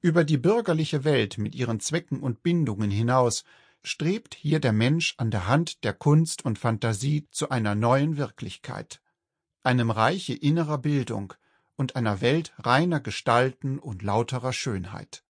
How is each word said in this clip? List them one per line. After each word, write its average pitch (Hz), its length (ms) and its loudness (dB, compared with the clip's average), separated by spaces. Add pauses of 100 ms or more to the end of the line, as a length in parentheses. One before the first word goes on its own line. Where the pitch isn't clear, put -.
Über 170 220 4
die 147 140 2
bürgerliche 160 640 2
Welt 135 340 0
mit 107 180 -4
ihren 113 240 -2
Zwecken 147 420 -4
und 127 220 -4
Bindungen 113 480 0
hinaus 120 520 2 (400)
strebt - 520 -4
hier 151 240 0
der 120 140 2
Mensch 131 440 2
an 113 140 -2
der 92 160 -2
Hand 156 360 0
der 104 100 -2
Kunst 156 500 2
und 113 140 -2
Fantasie 117 720 -2
zu - 200 -6
einer 107 260 -2
neuen 135 420 2
Wirklichkeit, - 840 -10 (600)
einem 123 280 2
Reiche 123 420 0
innerer 151 440 0
Bildung 123 560 -2 (420)
und 135 200 -4
einer 107 260 0
Welt 151 360 0
reiner 151 420 2
Gestalten 131 800 0
und 95 220 -10
lauterer 117 520 -2
Schönheit. 104 800 -8